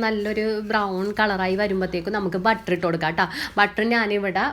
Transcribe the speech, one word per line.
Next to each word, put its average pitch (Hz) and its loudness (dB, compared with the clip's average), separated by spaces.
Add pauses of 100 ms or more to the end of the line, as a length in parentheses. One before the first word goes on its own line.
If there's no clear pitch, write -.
നല്ലൊരു 214 -2
ബ്രൗൺ 202 0
കളറായി 190 2
വരുമ്പോഴത്തേക്കും 190 -2
നമുക്ക് 190 -2
ബട്ടർ 214 2
ഇട്ട് 175 -2
കൊടുക്കാം 165 0
ട്ടോ. 180 2 (300)
ബട്ടർ 202 4 (120)
ഞാനിവിടെ 208 0